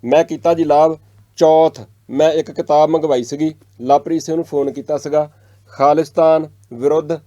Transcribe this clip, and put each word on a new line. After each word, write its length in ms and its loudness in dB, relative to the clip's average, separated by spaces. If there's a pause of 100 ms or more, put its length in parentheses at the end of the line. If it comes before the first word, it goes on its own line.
ਮੈਂ 200 2
ਕੀਤਾ 300 -2
ਜੀ 100 -2
ਲਾਭ। 320 2 (420)
ਚੌਥ, 420 2 (300)
ਮੈਂ 220 0
ਇੱਕ 180 -4
ਕਿਤਾਬ 400 0
ਮੰਗਵਾਈ 340 0
ਸੀਗੀ, 300 -6 (280)
ਲਵਪ੍ਰੀਤ 400 0
ਸਿੰਘ 140 -6
ਨੂੰ 80 -4
ਫੋਨ 260 -4
ਕੀਤਾ 280 -8
ਸੀਗਾ, 320 -4 (400)
ਖਾਲਿਸਤਾਨ 760 2 (260)
ਵਿਰੁੱਧ 400 -2 (140)